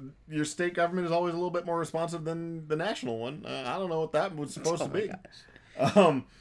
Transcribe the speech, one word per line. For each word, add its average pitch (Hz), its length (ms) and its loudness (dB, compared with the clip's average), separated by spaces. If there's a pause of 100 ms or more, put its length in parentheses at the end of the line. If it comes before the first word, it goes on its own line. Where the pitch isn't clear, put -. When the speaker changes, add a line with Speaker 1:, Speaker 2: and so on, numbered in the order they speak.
(280)
Speaker 1:
your 151 160 0
state 175 300 -2
government 175 320 2
is 165 60 0
always 175 220 2
a - 20 -4
little 175 140 -2
bit 175 160 -2
more 170 120 0
responsive 165 460 -2
than 165 440 -6
the 151 80 0
national 160 420 -2
one. 131 260 -8
Uh, 131 220 -8
I 143 120 -2
don't 190 120 -2
know 160 100 0
what 156 120 -2
that 165 240 0
was 147 180 -6
supposed 151 280 0
Speaker 2:
Oh 127 40 0
Speaker 1:
to 139 80 -8
Speaker 2:
my 190 60 0
Speaker 1:
be. 214 80 -2
Speaker 2:
gosh. - 880 -4
Speaker 1:
Um, 160 300 8 (140)